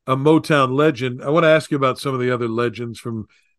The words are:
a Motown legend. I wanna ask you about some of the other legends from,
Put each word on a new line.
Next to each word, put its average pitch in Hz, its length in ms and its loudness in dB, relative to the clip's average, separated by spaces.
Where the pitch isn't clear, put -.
a 131 100 0
Motown 147 560 2
legend. 131 480 0
I 135 100 -6
wanna 165 180 4
ask 156 240 2
you 151 40 -2
about 131 220 0
some 139 160 -4
of 127 60 -4
the 123 100 0
other 120 160 -2
legends 117 540 -6
from, 113 260 -10